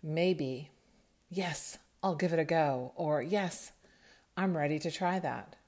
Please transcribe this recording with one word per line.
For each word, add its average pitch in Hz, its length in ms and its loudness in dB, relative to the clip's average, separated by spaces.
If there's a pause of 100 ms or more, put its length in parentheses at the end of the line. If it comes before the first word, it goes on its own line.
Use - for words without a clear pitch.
maybe, 151 680 0 (580)
"Yes, 175 480 -4 (240)
I'll 190 140 0
give 170 180 2
it 165 60 4
a 160 40 4
go," 147 520 2
or, 151 260 2
"Yes, 180 500 -2 (640)
I'm 180 220 0
ready 151 220 2
to 165 100 -4
try 180 300 0
that"? 123 380 -6 (100)